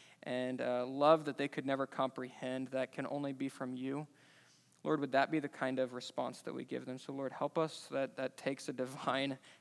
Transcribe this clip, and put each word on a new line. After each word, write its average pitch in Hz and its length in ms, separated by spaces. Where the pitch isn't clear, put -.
And, 127 380
uh, 123 240
love 147 400
that 143 120
they 143 120
could 139 160
never 135 200
comprehend, 131 840
that 131 240
can 135 160
only 143 240
be 135 160
from 127 260
you. 135 320
Lord, 151 160
would 135 100
that 135 180
be 156 100
the 143 100
kind 131 280
of 127 160
response 123 500
that - 100
we 131 100
give 127 220
them? 131 140
So, - 120
Lord, 135 220
help 143 240
us. 160 340
That, 135 240
that 131 220
takes - 320
a 139 40
divine 135 640